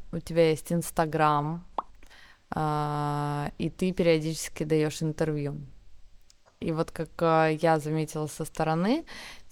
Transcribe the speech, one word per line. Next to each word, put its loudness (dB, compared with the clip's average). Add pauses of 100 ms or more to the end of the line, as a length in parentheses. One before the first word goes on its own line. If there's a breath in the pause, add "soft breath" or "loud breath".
(120)
у -4
тебя 4
есть -2
Instagram, 0 (880 loud breath)
а, -2
и -2
ты -2
периодически 2
даешь 2
интервью. -2 (1000)
И -2
вот -2
как, -6 (100)
а, 6
я 4
заметила -2
со -8
стороны, 0 (480 loud breath)